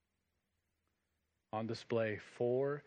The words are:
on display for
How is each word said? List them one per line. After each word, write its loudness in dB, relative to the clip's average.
on -2
display 0
for 2